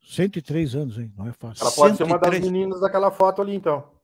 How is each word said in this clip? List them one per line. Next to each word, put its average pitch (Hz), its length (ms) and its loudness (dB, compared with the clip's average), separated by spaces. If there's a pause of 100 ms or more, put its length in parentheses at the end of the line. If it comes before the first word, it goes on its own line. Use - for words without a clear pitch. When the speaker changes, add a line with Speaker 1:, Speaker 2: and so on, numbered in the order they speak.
Speaker 1:
Cento 190 360 -4
e 151 40 -8
três 147 320 -4
anos, 135 220 -6
hein? 113 200 -12
Não 101 120 -10
é 120 40 -10
fácil. 113 300 -12
Speaker 2:
Ela 120 100 0
pode 170 240 6
ser 165 80 0
uma 170 140 2
das 175 120 4
Speaker 3:
Cento 185 60 0
e 180 40 0
três. 180 120 -2
Speaker 2:
meninas 190 280 -2
daquela 190 300 2
foto 190 320 2
ali, 202 120 -4
então. 151 360 -2 (140)